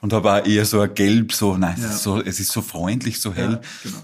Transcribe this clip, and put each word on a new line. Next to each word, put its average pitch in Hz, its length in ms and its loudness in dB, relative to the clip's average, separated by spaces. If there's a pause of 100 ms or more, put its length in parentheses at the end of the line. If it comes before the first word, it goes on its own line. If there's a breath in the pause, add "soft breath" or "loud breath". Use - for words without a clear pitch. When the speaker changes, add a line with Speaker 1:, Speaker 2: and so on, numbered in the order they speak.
Speaker 1:
Und 104 100 0
hab 107 140 2
auch 101 200 4
eher 104 200 4
so 107 140 2
ein 98 140 2
Gelb, 104 380 2
so, 98 240 0
nein, 87 220 0
es 120 40 -4
Speaker 2:
Ja. 113 60 -4
Speaker 1:
ist 104 140 -4
so, 104 180 0
es 92 180 -6
ist 98 140 -4
so 117 80 -2
freundlich, 107 580 -4
so 104 140 -6
hell. 92 200 -2
Speaker 2:
Ja, 113 80 -4 (220 loud breath)
genau. 95 220 -12